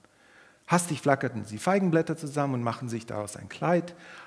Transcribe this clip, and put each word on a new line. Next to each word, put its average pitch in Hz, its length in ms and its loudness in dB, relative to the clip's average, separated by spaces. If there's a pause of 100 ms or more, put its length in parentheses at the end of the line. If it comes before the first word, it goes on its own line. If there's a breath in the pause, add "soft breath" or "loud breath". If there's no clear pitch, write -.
(680 soft breath)
Hastig 170 360 2
flackerten 127 420 2
sie 107 140 -10
Feigenblätter 165 580 2
zusammen 143 380 -2
und 120 80 0
machten 117 260 -4
sich 113 180 -6
daraus 104 300 -6
ein 98 120 -12
Kleid. 170 460 2 (320 loud breath)